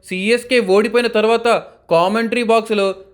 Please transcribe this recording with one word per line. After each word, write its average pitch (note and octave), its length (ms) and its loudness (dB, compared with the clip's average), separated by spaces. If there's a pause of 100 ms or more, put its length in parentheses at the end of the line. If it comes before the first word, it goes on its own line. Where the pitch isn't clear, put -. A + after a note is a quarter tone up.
సీఎస్కే A#3 500 0
ఓడిపోయిన G#3+ 480 2
తర్వాత A3 400 0 (420)
కామెంటరీ G#3+ 540 0
బాక్స్లో G#3+ 520 0 (180)